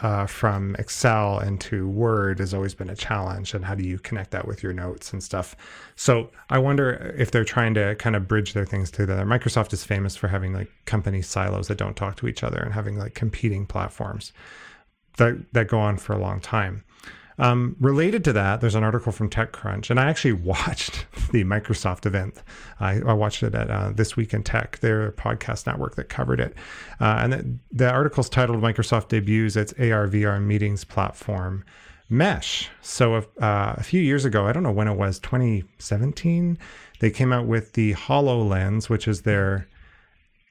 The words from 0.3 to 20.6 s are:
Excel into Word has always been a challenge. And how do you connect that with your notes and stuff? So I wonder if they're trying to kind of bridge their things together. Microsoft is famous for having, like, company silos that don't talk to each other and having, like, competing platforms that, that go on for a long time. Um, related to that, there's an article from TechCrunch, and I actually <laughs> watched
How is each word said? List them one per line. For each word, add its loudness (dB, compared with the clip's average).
Excel 2
into -4
Word 2
has -4
always -2
been -10
a -10
challenge. -4
And -4
how -4
do -2
you -4
connect -8
that -6
with -8
your -4
notes -8
and -6
stuff? -6
So 2
I 4
wonder 2
if 2
they're 4
trying 2
to 2
kind 0
of -2
bridge 0
their 0
things -2
together. 0
Microsoft 0
is -4
famous -2
for -2
having, -2
like, -4
company 0
silos -2
that -2
don't -4
talk -4
to -6
each -6
other -2
and -4
having, -4
like, -6
competing -2
platforms -8
that, 4
that 2
go 2
on 2
for -6
a -2
long -4
time. -4
Um, 2
related 4
to 4
that, 2
there's 4
an 4
article 0
from -2
TechCrunch, -4
and 2
I 6
actually 2
<laughs> 2
watched -2